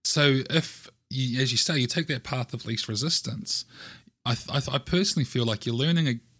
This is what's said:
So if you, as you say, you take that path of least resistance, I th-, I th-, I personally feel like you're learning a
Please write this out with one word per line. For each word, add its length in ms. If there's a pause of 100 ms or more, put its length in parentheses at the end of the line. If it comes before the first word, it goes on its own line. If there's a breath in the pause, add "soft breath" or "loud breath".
So 460
if 400 (200)
you, 320
as 100
you 60
say, 220
you 80
take 200
that 160
path 300
of 120
least 240
resistance, 760 (640 loud breath)
I 100
th-, 140
I 100
th-, 160
I 20
personally 480
feel 200
like 200
you're 100
learning 340
a 100 (200)